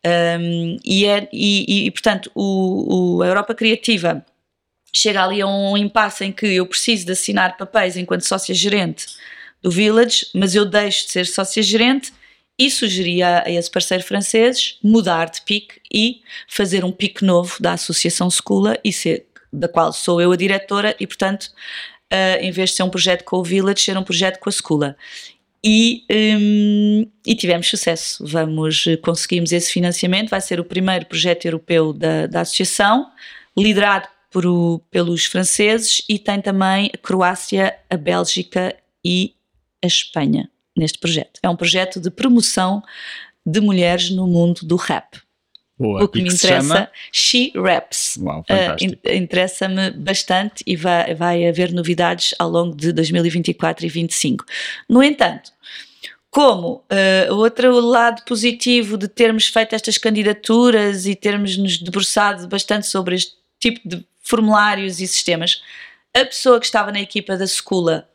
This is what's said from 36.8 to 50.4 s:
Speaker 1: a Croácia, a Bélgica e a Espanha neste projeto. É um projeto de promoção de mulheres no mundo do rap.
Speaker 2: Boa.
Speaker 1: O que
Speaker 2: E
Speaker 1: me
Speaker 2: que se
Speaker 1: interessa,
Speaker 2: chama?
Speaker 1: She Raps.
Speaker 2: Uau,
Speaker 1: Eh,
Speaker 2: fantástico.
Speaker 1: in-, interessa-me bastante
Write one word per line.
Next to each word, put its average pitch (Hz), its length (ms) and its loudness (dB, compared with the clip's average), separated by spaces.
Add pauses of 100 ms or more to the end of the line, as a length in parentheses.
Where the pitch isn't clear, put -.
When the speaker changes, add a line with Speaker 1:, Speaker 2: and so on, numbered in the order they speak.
Speaker 1:
a - 60 -14
Croácia, 190 760 0 (140)
a 180 80 -2
Bélgica 180 800 -2 (280)
e 180 300 0 (500)
a 180 40 0
Espanha - 600 -2 (280)
neste 156 220 -2
projeto. 165 420 -4
É 185 80 0
um 175 60 0
projeto 185 440 -2
de 170 120 -6
promoção 208 720 2 (600)
de 165 140 0
mulheres 180 520 2
no 185 160 0
mundo 170 360 2
do 165 120 0
rap. - 420 -4 (600)
Speaker 2:
Boa. 110 260 0
Speaker 1:
O 202 40 2
que - 120 -2
Speaker 2:
E 185 40 0
Speaker 1:
me 180 60 0
Speaker 2:
que 180 60 0
se 175 100 2
Speaker 1:
interessa, 180 220 4
Speaker 2:
chama? 190 220 2 (220)
Speaker 1:
She - 440 2
Raps. - 680 -2
Speaker 2:
Uau, 147 260 -6
Speaker 1:
Eh, 196 100 2
Speaker 2:
fantástico. 180 360 -2
Speaker 1:
in-, - 240 -2
interessa-me 185 760 -2
bastante 190 760 -2